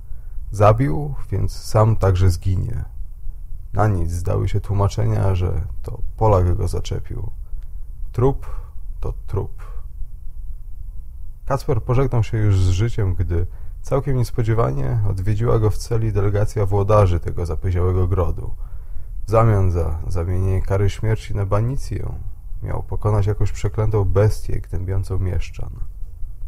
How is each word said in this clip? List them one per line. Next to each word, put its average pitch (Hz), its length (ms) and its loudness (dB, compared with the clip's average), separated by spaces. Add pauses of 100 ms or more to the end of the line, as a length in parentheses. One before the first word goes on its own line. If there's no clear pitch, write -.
(500)
Zabił, 135 640 4 (160)
więc 98 220 0
sam 110 440 2
także 95 340 4
zginie. - 540 0 (880)
Na 104 160 2
nic 85 220 0
zdały 98 380 0
się 104 120 0
tłumaczenia, 101 760 0
że 90 300 0 (180)
to - 160 -6 (180)
Polak 92 400 4
go 90 120 0
zaczepił. - 640 -4 (800)
Trup 135 340 0 (540)
to - 140 -4 (120)
trup. 92 360 -4 (1800)
Kacper 135 360 0
pożegnał 123 400 2
się 113 160 -2
już 104 220 4
z 92 80 4
życiem, 95 460 2
gdy 85 320 0 (360)
całkiem 135 340 0
niespodziewanie 123 840 0 (100)
odwiedziła 107 500 2
go 107 120 4
w - 60 2
celi 110 360 0
delegacja 101 540 2
włodarzy 98 540 4
tego 87 260 -2
zapyziałego 87 640 2
grodu. 90 460 0 (720)
W - 40 -4
zamian 107 400 4
za 82 360 0
zamienienie 92 560 0
kary 98 280 2
śmierci - 440 -2
na 101 120 0
banicję 104 640 0 (500)
miał 82 200 -2
pokonać 104 440 0
jakąś 104 260 2
przeklętą 107 520 2
bestię 98 560 4
gnębiącą 92 580 -2
mieszczan. 90 520 -2 (760)